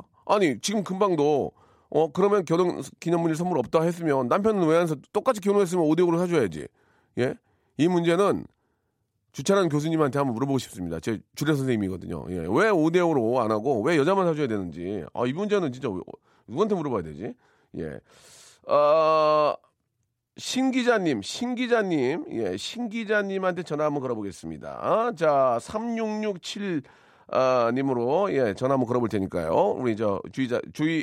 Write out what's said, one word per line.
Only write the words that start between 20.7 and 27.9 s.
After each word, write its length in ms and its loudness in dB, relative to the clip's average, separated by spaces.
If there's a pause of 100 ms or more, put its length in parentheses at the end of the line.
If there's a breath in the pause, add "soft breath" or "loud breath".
기자님, 520 2
신 340 -6
기자님, 760 0
예, 260 -4
신 320 -8
기자님한테 760 -2
전화 220 -4
한번 160 -2
걸어보겠습니다. 1120 -4
자, 440 4
삼육육칠, 1200 -4 (500 soft breath)
아, 420 4
님으로, 580 0